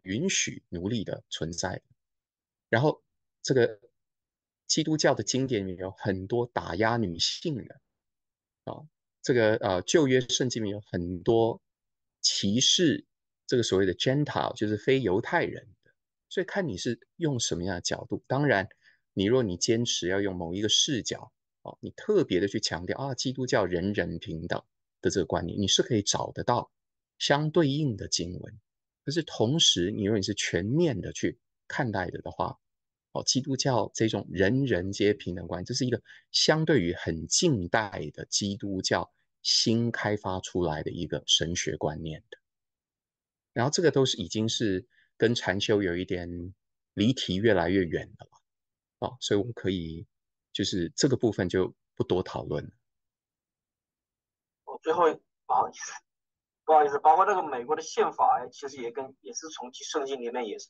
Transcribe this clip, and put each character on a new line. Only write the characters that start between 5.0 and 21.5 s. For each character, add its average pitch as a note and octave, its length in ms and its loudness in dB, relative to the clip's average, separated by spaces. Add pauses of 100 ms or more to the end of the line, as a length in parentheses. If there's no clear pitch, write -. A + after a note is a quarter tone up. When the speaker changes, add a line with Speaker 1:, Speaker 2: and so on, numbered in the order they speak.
Speaker 1:
的 A#2+ 100 -2
经 C3 220 -2
典 G#2+ 220 -2
里 F#2+ 40 -6
面 F2 100 -10
有 F#2 100 -6
很 F#2+ 340 -4
多 A#2+ 280 -2
打 F2 240 -4
压 A2+ 180 2
女 F2+ 240 -2
性 B2 460 -4
的， - 160 -20 (840)
哦， - 240 -12 (340)
这 - 120 2
个， A2 240 6
呃， F#2+ 240 0
旧 D#3 260 4
约 B2+ 140 4
圣 B2 280 -2
经 A2+ 140 -4
里 G#2 60 -2
面 - 20 -2
有 G#2 80 -8
很 F2+ 420 -4
多 A2+ 400 2 (600)
歧 G2+ 400 0
视 D3 440 4 (400)
这 - 100 0
个 A#2+ 80 4
所 F#2+ 160 2
谓 G2+ 60 4
的 F#2 100 2
Gentile， C3 600 0
就 G#2+ 120 -2
是 G#2+ 80 0
非 C3+ 240 2
犹 G2+ 220 2
太 D#3+ 240 0
人 - 200 -8 (200)
的。 - 80 -20 (340)
所 - 160 -4
以 - 20 -12
看 F#3+ 220 -4
你 G#2 80 -4
是 A#2 240 -4 (160)
用 C#3+ 240 0
什 - 160 -2
么 E2+ 80 -4
样 F#2 120 -2
的 F2 60 -6
角 - 280 -4
度。 G2+ 180 -4
当 C#3 180 2
然， G2+ 220 4 (460)
你 G2 100 0
若 B2 180 4
你 F#2+ 140 -2
坚 A#2 300 0
持 - 240 -2
要 G2 100 0
用 G2 160 -2
某 E2+ 180 -6
一 G2 80 -4
个 G#2+ 60 0
视 A#2 340 2
角， - 300 -10 (300)